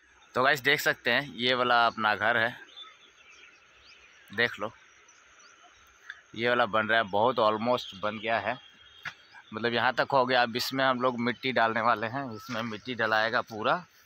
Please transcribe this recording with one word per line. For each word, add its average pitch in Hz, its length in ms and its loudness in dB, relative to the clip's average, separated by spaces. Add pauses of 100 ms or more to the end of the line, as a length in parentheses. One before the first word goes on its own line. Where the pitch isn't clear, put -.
(340)
तो 123 80 0
guys, 139 180 2
देख 143 200 2
सकते 139 300 -2
हैं, 135 240 -2
ये 123 200 0
वाला 123 320 4
अपना 107 280 0
घर 107 220 0
है, 117 200 0 (1800)
देख 117 260 0
लो, 110 120 -6 (1600)
ये 117 140 0
वाला 120 180 4
बन 107 200 0
रहा 113 120 4
है, 113 60 2
बहुत 107 320 2
almost 110 680 0
बन 107 160 -4
गया 113 200 -2
है। 110 200 -2 (960)
मतलब, 117 200 -2
यहाँ 120 180 2
तक 131 200 0
हो 131 140 4
गया। 123 160 4
अब 117 140 -2
इसमें 135 280 -2
हम 127 160 2
लोग 127 200 0
मिट्टी 123 320 -2
डालने 113 280 2
वाले 113 260 0
हैं, 123 300 -8
इसमें 113 260 -8
मिट्टी 117 320 -8
डलाएगा 113 460 0
पूरा। 117 460 -4 (200)